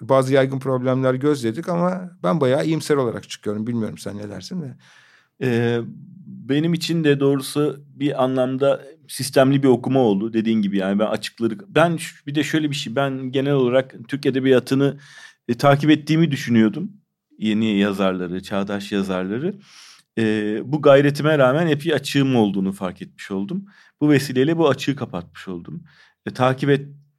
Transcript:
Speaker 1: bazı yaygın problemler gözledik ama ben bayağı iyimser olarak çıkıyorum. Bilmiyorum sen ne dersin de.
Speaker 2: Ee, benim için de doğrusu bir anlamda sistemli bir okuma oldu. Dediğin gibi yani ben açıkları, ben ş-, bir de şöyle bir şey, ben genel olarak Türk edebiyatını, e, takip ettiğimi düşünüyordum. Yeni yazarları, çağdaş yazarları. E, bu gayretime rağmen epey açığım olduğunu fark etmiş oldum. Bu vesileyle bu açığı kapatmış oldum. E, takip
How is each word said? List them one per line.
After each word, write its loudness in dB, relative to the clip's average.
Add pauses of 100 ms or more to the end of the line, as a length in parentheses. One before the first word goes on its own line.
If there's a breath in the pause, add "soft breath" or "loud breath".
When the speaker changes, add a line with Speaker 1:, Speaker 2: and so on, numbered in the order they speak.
Speaker 1:
bazı 2
yaygın 2
problemler 0
gözledik -2
ama -2 (120)
ben 0
bayağı 2
iyimser -2
olarak -4
çıkıyorum. -6
Bilmiyorum -6
sen -12
ne -12
dersin -10
de. -14 (680 soft breath)
Speaker 2:
Ee, 0 (480)
benim -2
için -2
de 4
doğrusu 0 (140)
bir -2
anlamda 0 (280)
sistemli 2
bir 4
okuma 4
oldu. 2
Dediğin 0
gibi 0
yani 0
ben 0
açıkları, -4 (100)
ben 2
ş-, -12 (100)
bir -6
de 0
şöyle -2
bir -6
şey, -6
ben -4
genel 0
olarak 2 (140)
Türk -4
edebiyatını, 2 (500 loud breath)
e, 2
takip 4
ettiğimi 2
düşünüyordum. 2 (460)
Yeni 0
yazarları, -2
çağdaş -6
yazarları. -4 (640 loud breath)
E, 0 (420)
bu -4
gayretime 6
rağmen 4
epey 0
açığım 0
olduğunu 2
fark -8
etmiş -16
oldum. -6 (360 loud breath)
Bu 4
vesileyle 2
bu 2
açığı -2
kapatmış -12
oldum. -12 (440 soft breath)
E, -10
takip 0 (280)